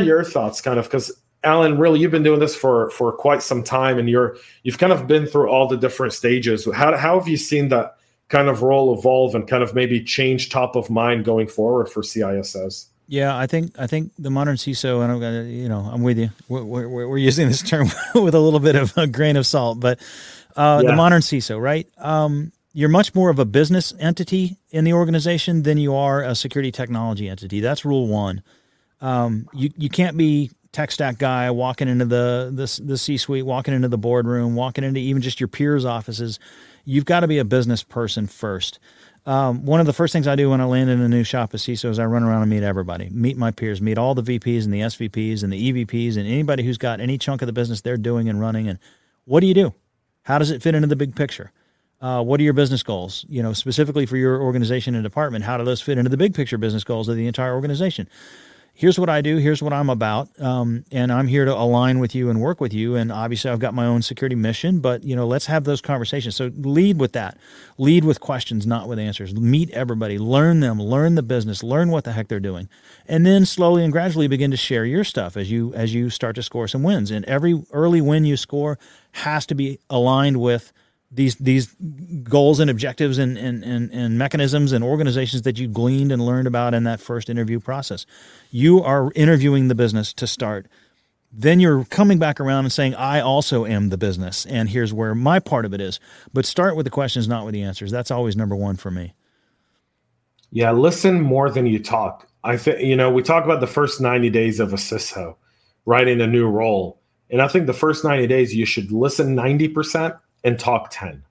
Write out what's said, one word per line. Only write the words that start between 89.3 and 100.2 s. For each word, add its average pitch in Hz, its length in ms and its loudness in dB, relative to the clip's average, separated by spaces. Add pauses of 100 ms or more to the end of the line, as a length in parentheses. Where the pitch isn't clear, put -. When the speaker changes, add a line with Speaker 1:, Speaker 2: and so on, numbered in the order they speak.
Speaker 2:
the 123 60 0
business 110 380 0
to 123 140 -8
start. 107 380 -6 (680)
Then 147 300 6
you're 147 240 4
coming 196 340 4
back 151 220 0
around 135 240 0
and 127 60 -2
saying, 135 240 0
"I 139 260 -2
also 131 440 0
am 104 240 0
the 92 80 -2
business, 92 500 -4
and 113 200 -4
here's 110 260 -4
where 110 220 -4
my 143 240 2
part 127 240 -2
of 101 100 -8
it 98 60 -8
is." 95 200 -8 (340)
But 131 120 0
start 180 300 0
with 156 100 -4
the 139 40 -4
questions, 127 400 -2
not 113 160 -4
with 107 80 -8
the 104 80 -6
answers. 98 300 -8
That's 120 200 -6
always 120 240 -2
number 104 200 -2
one 98 200 -4
for 95 160 -10
me. 90 220 -10 (1400)